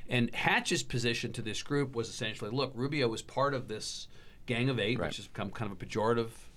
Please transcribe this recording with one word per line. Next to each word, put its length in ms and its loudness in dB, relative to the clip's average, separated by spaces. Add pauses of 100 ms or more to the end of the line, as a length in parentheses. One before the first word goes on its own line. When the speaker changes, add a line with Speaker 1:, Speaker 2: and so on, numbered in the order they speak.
Speaker 1:
And 260 2
Hatch's 480 2
position 480 0
to 100 -6
this 220 -4
group 320 2
was 140 -2
essentially, 420 -4
look, 240 0
Rubio 320 2
was 140 0
part 320 2
of 160 -2
this 400 -6 (380)
Gang 220 2
of 100 2
Eight, 200 2
Speaker 2:
Right. 80 2
Speaker 1:
which 100 -4
has 100 -10
become 240 -4
kind 200 -2
of 100 -8
a 40 -6
pejorative 460 4 (260)